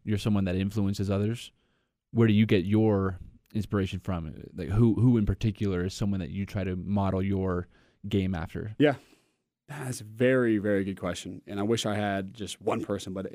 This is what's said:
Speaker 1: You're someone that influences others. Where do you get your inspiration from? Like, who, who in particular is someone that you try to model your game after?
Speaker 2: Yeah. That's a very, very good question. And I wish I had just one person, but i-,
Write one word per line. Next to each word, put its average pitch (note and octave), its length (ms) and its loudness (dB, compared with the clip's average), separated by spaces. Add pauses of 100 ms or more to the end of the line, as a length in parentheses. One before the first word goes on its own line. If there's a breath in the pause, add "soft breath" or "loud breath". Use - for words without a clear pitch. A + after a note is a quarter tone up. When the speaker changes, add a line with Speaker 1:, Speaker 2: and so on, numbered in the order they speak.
Speaker 1:
You're G#2 140 0
someone G2+ 260 2
that F#2 120 0
influences G2 540 -2
others. G#2 400 -2 (600)
Where A2+ 180 6
do A2 60 8
you G#2+ 100 8
get G2+ 220 4
your G2+ 520 2 (340)
inspiration G2 480 -2
from? E2 320 -6 (240)
Like, E2 120 -8
who, G#2+ 260 4
who A#2 240 4
in G#2 80 2
particular G2 580 -2
is F#2+ 100 -4
someone G2+ 260 -2
that E2 100 -8
you G2 160 -6
try G2 180 -6
to F#2 120 -4
model F#2+ 460 0
your F#2+ 460 -2 (400 soft breath)
game F#2+ 260 0
after? E2+ 440 -8
Speaker 2:
Yeah. C#3 160 4 (720 soft breath)
That's C#3 320 -10
a A2 40 -16
very, A#2+ 540 2
very G2+ 240 0
good F#2+ 160 -4
question. F2+ 480 -8
And G2+ 140 -6
I - 20 -2
wish A2+ 240 0
I G#2 80 -2
had G2 400 -2
just G2+ 260 -12
one - 240 -4
person, G2+ 280 -6
but G2 140 -8
i-, - 80 -8